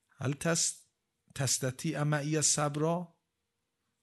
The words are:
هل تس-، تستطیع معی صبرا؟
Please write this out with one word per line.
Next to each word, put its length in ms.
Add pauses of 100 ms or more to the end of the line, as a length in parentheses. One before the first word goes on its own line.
(180)
هل 160
تس-، 400 (640)
تستطیع 680
معی 380
صبرا؟ 760 (880)